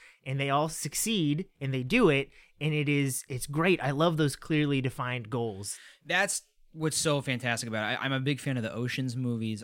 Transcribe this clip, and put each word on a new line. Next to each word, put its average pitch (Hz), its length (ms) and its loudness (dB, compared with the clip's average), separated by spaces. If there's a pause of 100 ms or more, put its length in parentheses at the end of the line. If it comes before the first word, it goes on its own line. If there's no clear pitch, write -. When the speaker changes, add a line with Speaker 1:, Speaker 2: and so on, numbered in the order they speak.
(260)
Speaker 1:
and 139 160 -2
they 139 80 0
all 147 180 2
succeed, 160 800 0 (160)
and 135 120 -4
they 131 100 -2
do 190 260 6
it, 139 200 2 (320)
and 156 120 0
it 147 160 2
is, 139 400 2
it's 127 180 -6
great. 165 340 2
I 139 100 0
love 156 260 2
those 147 180 2
clearly 143 460 0
defined 123 480 -4
goals. 107 480 -4 (280)
Speaker 2:
That's 185 360 0 (320)
what's 156 240 -2
so 147 240 2
fantastic 120 480 -2
about 107 200 -2
it. 123 80 -2
I, - 60 -6
I'm 139 80 0
a 131 80 0
big 131 220 -2
fan 135 160 -2
of 113 60 -2
the 110 100 -4
Ocean's 123 420 -4
movies. 113 480 -2